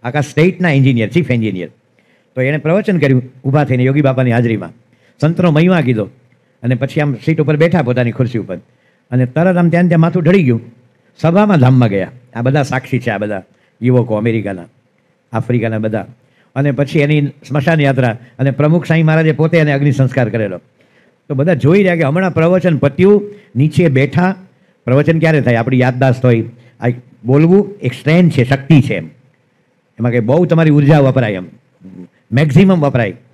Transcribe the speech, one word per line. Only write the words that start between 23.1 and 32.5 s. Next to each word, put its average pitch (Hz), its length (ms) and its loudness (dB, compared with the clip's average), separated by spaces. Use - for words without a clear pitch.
નીચે 151 320 0
બેઠા. 143 480 0
પ્રવચન 151 340 2
ક્યારે 156 220 2
થાય? 120 140 2
આપણી 127 240 0
યાદદાસ્ત 127 460 0
હોય. 117 180 2
આ 120 60 -8
બોલવું 165 560 2
એક 127 120 -4
સ્ટ્રેન્થ 165 400 2
છે, 131 100 2
શક્તિ 135 380 2
છે 110 140 -2
એમ. 80 100 -8
એમાં 117 120 -2
કંઈ 120 80 0
બહુ 135 260 0
તમારી 165 240 2
ઉર્જા 147 300 4
વપરાય 127 320 0
એમ, 92 140 -8
મેક્સિમમ 160 500 4